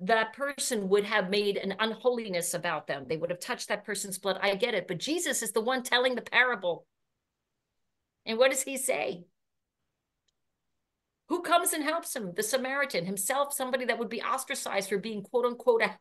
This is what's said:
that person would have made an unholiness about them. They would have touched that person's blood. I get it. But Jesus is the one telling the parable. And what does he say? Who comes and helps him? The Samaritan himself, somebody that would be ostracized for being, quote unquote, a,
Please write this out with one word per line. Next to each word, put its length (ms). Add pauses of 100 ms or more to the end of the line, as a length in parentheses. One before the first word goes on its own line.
that 300
person 560
would 160
have 240
made 300
an 200
unholiness 760
about 320
them. 200
They 120
would 100
have 100
touched 300
that 160
person's 340
blood. 220
I 140
get 180
it. 160
But 80
Jesus 460
is 100
the 80
one 220
telling 320
the 80
parable. 640 (1400)
And 140
what 120
does 120
he 160
say? 460 (2000)
Who 140
comes 320
and 100
helps 320
him? 180
The 80
Samaritan 600
himself, 480
somebody 320
that 140
would 100
be 140
ostracized 640
for 80
being, 260
quote 220
unquote, 380
a, 180